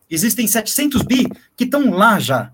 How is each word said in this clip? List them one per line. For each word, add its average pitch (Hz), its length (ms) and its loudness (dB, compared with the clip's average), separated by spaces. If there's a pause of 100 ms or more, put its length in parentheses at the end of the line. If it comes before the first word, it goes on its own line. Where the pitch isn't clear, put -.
Existem 214 380 -2
setecentos 240 560 0
bi 254 220 2 (300)
que 240 100 -2
tão 269 260 0
lá 196 280 4
já, 123 340 -2